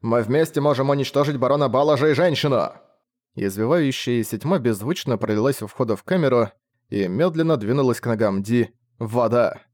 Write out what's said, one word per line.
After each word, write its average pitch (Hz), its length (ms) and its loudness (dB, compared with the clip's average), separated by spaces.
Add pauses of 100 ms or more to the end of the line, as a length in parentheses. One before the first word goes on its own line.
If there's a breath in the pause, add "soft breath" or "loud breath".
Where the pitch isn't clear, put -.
Мы 120 220 0
вместе 151 380 0
можем 139 300 0
уничтожить 139 480 0
барона 135 300 2
Балажа 143 400 2
и 147 60 4
женщину». 139 580 0 (640)
Извивающаяся 120 1040 -2
тьма 165 200 -2
беззвучно 117 600 -2
пролилась 110 420 0
у 110 60 -10
входа 110 300 -4
в - 60 -14
камеру 127 480 0 (380)
и 98 180 -2
медленно 160 500 0
двинулась 123 440 0
к - 60 -8
ногам 107 360 0
Ди. 117 280 0 (280)
Вода. 117 600 0 (140)